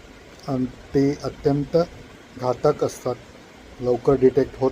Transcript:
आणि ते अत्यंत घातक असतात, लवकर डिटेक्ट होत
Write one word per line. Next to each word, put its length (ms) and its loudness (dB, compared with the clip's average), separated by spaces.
आणि 180 -4
ते 580 -2
अत्यंत 540 -2
घातक 460 0
असतात, 320 -4
लवकर 340 0
डिटेक्ट 460 2
होत 120 0